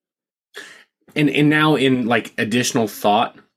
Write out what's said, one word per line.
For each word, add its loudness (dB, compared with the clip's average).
And, 2
and 2
now 2
in, 0
like, -2
additional -2
thought, -2